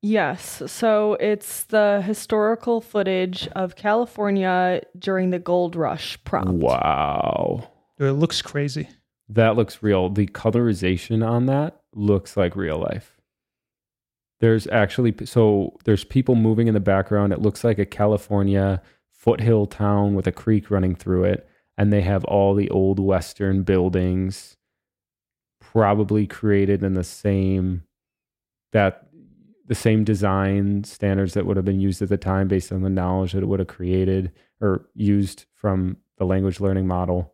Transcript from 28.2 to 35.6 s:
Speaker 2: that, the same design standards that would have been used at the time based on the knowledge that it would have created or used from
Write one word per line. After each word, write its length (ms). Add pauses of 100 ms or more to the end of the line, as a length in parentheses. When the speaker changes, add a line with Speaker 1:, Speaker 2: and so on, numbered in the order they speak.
Speaker 2:
that, 360 (600)
the 60
same 300
design 800
standards 500
that 100
would 120
have 80
been 160
used 200
at 80
the 80
time 300
based 240
on 120
the 60
knowledge 440
that 100
it 40
would 120
have 100
created 640 (300)
or 340
used 500 (100)
from 420 (220)